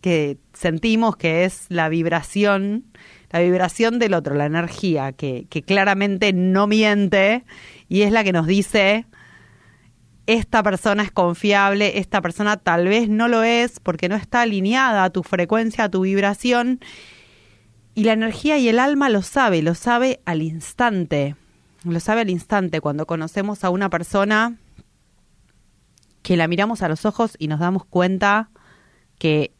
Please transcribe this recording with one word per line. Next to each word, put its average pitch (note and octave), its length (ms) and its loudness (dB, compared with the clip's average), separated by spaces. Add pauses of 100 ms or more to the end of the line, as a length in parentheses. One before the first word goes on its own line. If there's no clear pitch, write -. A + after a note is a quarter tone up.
que D3+ 380 -2 (140)
sentimos A3 640 0
que E3 280 0
es - 260 -6
la E3 180 0
vibración, G3 960 0 (460)
la E3+ 100 0
vibración F3+ 580 2
del A3 160 2
otro, D3 200 -2
la C#3+ 120 0
energía, D#3+ 640 -2
que, C3 380 -8
que D3+ 120 -6
claramente G3 720 2
no F#3 340 2
miente G#3 800 2 (440)
y F#3+ 140 2
es G#3 100 2
la A3+ 100 2
que G3 100 0
nos E3 140 0
dice, G3+ 600 2 (1200)
"Esta A3 360 0
persona G3+ 400 0
es - 80 -4
confiable, G3 880 0
esta F#3+ 240 -2
persona G#3 360 -2
tal F3 280 0
vez G#3+ 220 2
no G#3+ 200 2
lo A3+ 140 2
es A#3 380 0
porque F3 280 -4
no F#3+ 60 -2
está A#3+ 280 -2
alineada G#3+ 600 0
a F#3 60 0
tu F#3 120 -4
frecuencia, G#3+ 640 -2
a G3+ 60 -2
tu F#3+ 120 0
vibración". A#3+ 800 0 (1120)
Y A3 100 0
la A3 80 4
energía A3+ 460 0
y B3 100 2
el A3+ 100 4
alma C#4 300 2
lo G#3 140 2
sabe, G3 400 0
lo E3+ 120 0
sabe A#3+ 500 0
al D#3+ 180 -4
instante, D#3+ 920 -2 (480)
lo E3+ 160 -4
sabe G#3+ 220 -2
al G#3+ 100 -2
instante F3+ 500 -2
cuando D3 260 -4
conocemos G3 580 -6
a F#3 60 0
una F#3+ 200 -2
persona G#3 680 0 (1700)
que F3+ 140 0
la D#3+ 120 2
miramos G3+ 340 -2
a F3+ 60 -2
los D#3 180 -4
ojos A3 320 -2
y D#3 100 -6
nos D3+ 120 -2
damos F3+ 240 -2
cuenta F#3+ 680 0 (680)
que D3+ 420 0